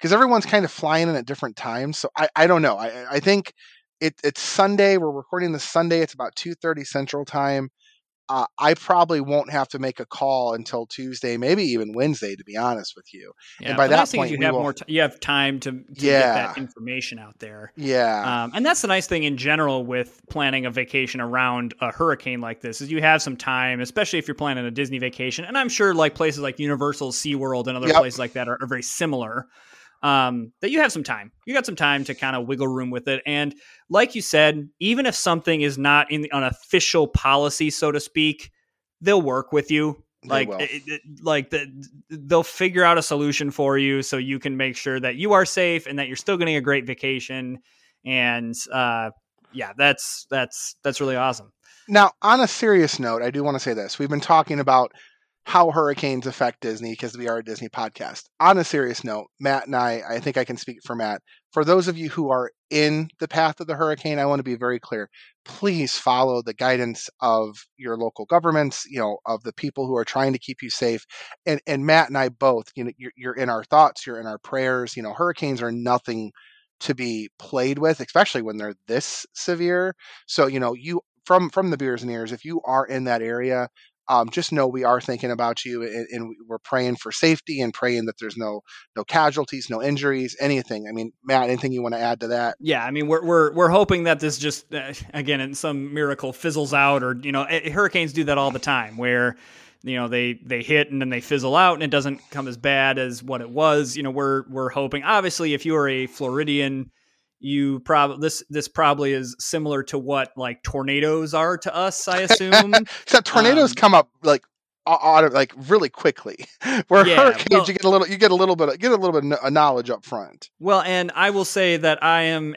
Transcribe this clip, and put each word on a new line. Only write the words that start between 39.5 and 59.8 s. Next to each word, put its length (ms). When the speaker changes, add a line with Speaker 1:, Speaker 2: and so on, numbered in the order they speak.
Speaker 2:
with 160
you. 340
Speaker 1:
They 60
Speaker 2:
Like, 200
Speaker 1:
will. 100
Speaker 2:
it, 100
it, 140
like, 300
the, 160
they'll 320
figure 420
out 140
a 60
solution 480
for 260
you 240
so 160
you 220
can 180
make 180
sure 240
that 180
you 160
are 120
safe 400
and 140
that 80
you're 80
still 220
getting 180
a 60
great 260
vacation. 720
And, 520
uh, 380
yeah, 240
that's, 540
that's, 520
that's 160
really 160
awesome. 360
Speaker 1:
Now, 260
on 160
a 80
serious 520
note, 220
I 80
do 140
wanna 160
say 160
this. 240
We've 100
been 100
talking 400
about 340
how 280
hurricanes 560
affect 340
Disney 340
'cause 220
we 100
are 120
a 40
Disney 240
podcast. 580
On 200
a 40
serious 400
note, 220
Matt 260
and 100
I, 320